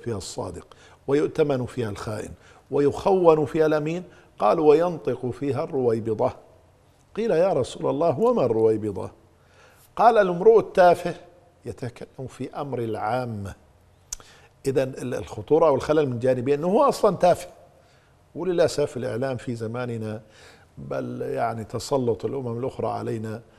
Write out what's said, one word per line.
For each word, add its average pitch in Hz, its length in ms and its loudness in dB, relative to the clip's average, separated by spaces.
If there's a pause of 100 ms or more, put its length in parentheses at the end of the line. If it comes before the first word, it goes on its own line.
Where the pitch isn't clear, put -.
فيها 117 140 -6
الصادق 95 500 -10 (400)
ويؤتمن 143 580 0
فيها 113 240 -6
الخائن 104 420 -10 (400)
ويخون 156 760 4
فيها 156 200 2
الأمين." 156 380 -2 (360)
قال: 190 200 4
"وينطق 151 680 2
فيها 139 340 -4
الرويبضة." 117 680 -2 (840)
قيل: 214 160 -2
"يا 180 220 2
رسول 139 360 -4
الله، 143 300 0
وما 226 260 2
الرويبضة؟" 110 680 0 (840)
قال: 226 220 6
"الامرؤ 196 420 6
التافه 175 560 4 (500)
يتكلم - 600 -12
في 127 280 -12
أمر 139 240 -6
العامة." 107 760 -4 (1120)
إذن 131 320 0
ال-، 127 160 -8
الخطورة 135 540 0
أو 143 80 4
الخلل 151 340 2
من 120 100 -4
جانبين 127 400 0
أنه 160 80 -4
هو 214 160 4
أصلًا 226 320 2
تافه، 175 320 2 (880)
وللأسف 165 640 0
الإعلام 120 400 -4
في 120 180 -8
زماننا 113 680 -8 (560)
بل 135 440 -8
يعني 120 420 -4
تسلط 120 600 -2
الأمم 120 340 -6
الأخرى 120 280 -6
علينا 110 540 -6 (180)